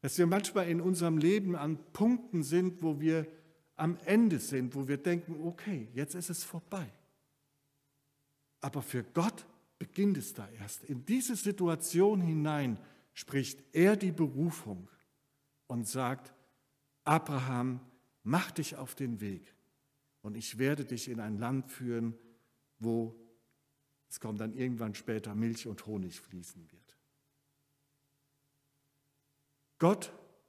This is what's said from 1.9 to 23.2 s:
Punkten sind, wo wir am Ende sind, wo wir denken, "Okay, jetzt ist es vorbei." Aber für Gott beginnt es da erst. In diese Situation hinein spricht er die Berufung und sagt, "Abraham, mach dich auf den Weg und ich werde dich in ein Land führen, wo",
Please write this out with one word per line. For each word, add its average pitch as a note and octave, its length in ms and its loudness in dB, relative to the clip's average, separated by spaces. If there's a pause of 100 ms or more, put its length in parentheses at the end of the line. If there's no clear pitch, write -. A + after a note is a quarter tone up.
Punkten A3+ 500 2
sind, F3 400 2
wo D#3 180 0
wir D#3+ 260 2 (480)
am E3+ 320 0
Ende G3+ 320 6
sind, B2+ 360 -2
wo C#3 140 -4
wir C#3 100 0
denken, E3+ 460 -2
"Okay, E3+ 500 -4
jetzt D3 200 -4
ist F3+ 160 -8
es E3+ 140 -6
vorbei." E3+ 460 -8 (1700)
Aber C#3 200 -4
für B2 220 -4
Gott - 440 -2 (320)
beginnt G3 380 0
es - 160 -6
da G2+ 160 -12 (120)
erst. - 240 -12
In C3 200 -6
diese A#3+ 320 0
Situation F#3+ 880 2
hinein D3+ 560 2 (340)
spricht - 500 -4 (120)
er F#3+ 220 8
die G3 160 0
Berufung D3+ 760 -2 (800)
und A#2+ 180 -4
sagt, C3 480 -4 (680)
"Abraham, C3 760 2 (420)
mach D#3 280 0
dich - 260 -6
auf C3+ 180 -10
den A#2+ 260 -6
Weg G2 340 -8 (680)
und G#2 120 -8
ich A2 240 -10
werde C#3 260 0
dich A#2+ 240 -8
in A#2 120 -6
ein G#2+ 180 -4
Land B2+ 320 -4
führen, A#2 480 -4 (600)
wo", A2+ 360 -2 (960)